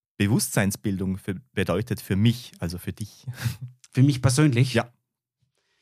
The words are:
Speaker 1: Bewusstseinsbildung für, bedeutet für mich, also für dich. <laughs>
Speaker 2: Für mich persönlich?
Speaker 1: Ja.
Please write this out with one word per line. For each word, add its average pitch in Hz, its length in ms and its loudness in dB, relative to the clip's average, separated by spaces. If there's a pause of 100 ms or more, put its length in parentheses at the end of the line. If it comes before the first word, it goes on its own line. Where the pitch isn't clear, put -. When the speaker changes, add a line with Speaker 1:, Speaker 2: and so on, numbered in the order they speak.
(180)
Speaker 1:
Bewusstseinsbildung 101 1000 0
für, 98 180 -8 (180)
bedeutet 98 480 -2
für - 140 -4
mich, 117 440 0
also 87 180 -6
für 85 160 -10
dich. - 340 -16 (320)
<laughs> - 320 -20
Speaker 2:
Für 131 120 2
mich 139 180 4
persönlich? 123 520 4
Speaker 1:
Ja. 113 180 0 (920)